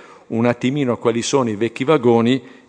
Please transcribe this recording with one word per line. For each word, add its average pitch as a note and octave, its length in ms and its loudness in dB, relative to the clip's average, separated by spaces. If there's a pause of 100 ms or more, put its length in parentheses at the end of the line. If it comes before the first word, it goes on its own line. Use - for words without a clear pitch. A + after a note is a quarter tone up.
(280)
un A2+ 200 -2
attimino B2 500 -2
quali A#2 240 -2
sono B2+ 300 -2
i G#2 40 -6
vecchi A2+ 280 -4
vagoni B2 580 2 (280)